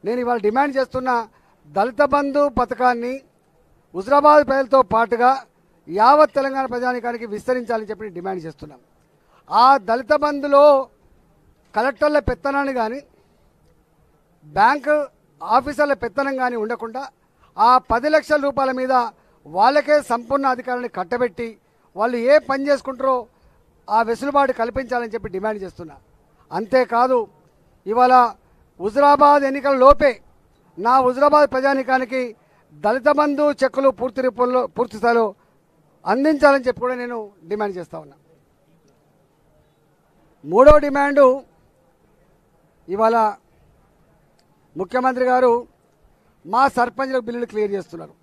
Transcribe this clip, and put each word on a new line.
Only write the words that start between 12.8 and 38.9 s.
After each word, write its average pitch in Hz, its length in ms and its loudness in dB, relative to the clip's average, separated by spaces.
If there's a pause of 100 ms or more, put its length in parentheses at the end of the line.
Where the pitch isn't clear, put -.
కానీ 226 200 -6 (1500)
బ్యాంకు 247 500 0 (600)
ఆఫీసర్ల 285 460 0
పెత్తనం 269 400 -6
కానీ 247 220 -4
ఉండకుండా 226 380 -10 (540)
ఆ 220 140 4 (220)
పది 247 220 -2
లక్షల 302 320 0
రూపాయల 269 340 -2
మీద 254 140 -2 (520)
వాళ్ళకే 269 500 2 (140)
సంపూర్ణ 247 440 -2
అధికారాన్ని 247 440 -8
కట్టబెట్టి 233 500 -6 (480)
వాళ్ళు 240 200 -2 (140)
ఏ 294 40 8 (160)
పని 277 180 -4
చేసుకుంటారో 262 480 -2 (720)
ఆ 208 100 0 (100)
వెసులుబాటు 269 520 -2
కల్పించాలని 240 540 -6
చెప్పి 196 220 -10
డిమాండ్ 208 280 -6
చేస్తున్నా. 160 320 -18 (640)
అంతేకాదు 247 600 0 (680)
ఇవాళ 247 280 2 (680)
హుజరాబాద్ 285 720 4
ఎన్నికల 277 340 -2
లోపే 277 280 6 (680)
నా 233 160 2 (120)
హుజరాబాద్ 285 480 4
ప్రజానీకానికి 262 680 -2 (640)
దళిత 240 240 0 (100)
బంధు 294 260 0 (160)
చెక్కులు 262 280 0 (120)
పూర్తి 262 260 -6
రూపంలో, 247 340 0 (160)
పూర్తి 220 240 -6
స్థాయిలో 233 260 2 (840)
అందించాలని 277 540 2
చెప్పి 247 180 -6
కూడా 247 180 -4
నేను 240 160 -10 (320)
డిమాండ్ 208 280 -6
చేస్తా 165 260 -14
ఉన్నా. 139 120 -20 (2250)